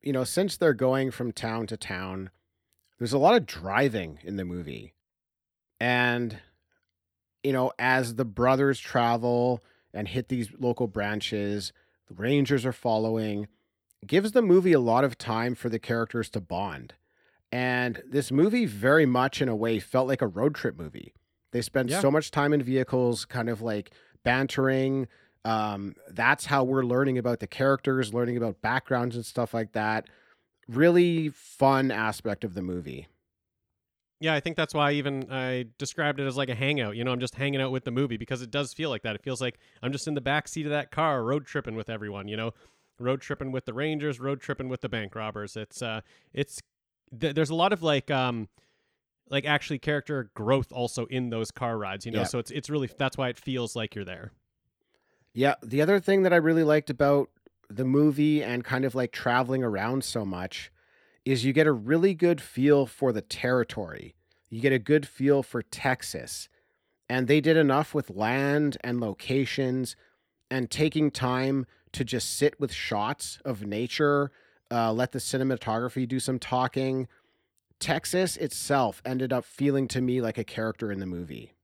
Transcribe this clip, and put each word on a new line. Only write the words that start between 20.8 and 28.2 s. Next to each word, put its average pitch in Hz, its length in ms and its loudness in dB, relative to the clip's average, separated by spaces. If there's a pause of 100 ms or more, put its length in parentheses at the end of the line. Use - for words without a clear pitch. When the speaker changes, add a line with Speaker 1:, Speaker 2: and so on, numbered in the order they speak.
Speaker 1:
They 120 100 0
spend 123 280 -2
Speaker 2:
Yeah. 170 100 0
Speaker 1:
so 139 100 4
much 151 220 2
time 147 220 2
in 143 100 2
vehicles, 127 640 0
kind 120 240 -6
of, 107 120 -6
like, 107 300 -6 (320)
bantering. 135 840 2 (360)
Um, 107 520 -2 (120)
that's 117 380 2
how 139 180 2
we're 131 220 0
learning 127 320 0
about 120 220 -2
the 101 80 -8
characters, 131 680 0
learning 120 240 -2